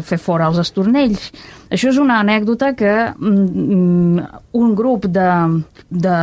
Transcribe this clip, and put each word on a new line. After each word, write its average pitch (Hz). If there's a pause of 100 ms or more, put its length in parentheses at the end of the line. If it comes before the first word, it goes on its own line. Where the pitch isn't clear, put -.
fer 170
fora 165
els 175
estornells. 208 (420)
Això 220
és 262
una 262
anècdota 214
que, 208 (220)
mm, 180 (260)
un 233
grup 220
de, 185 (560)
de 175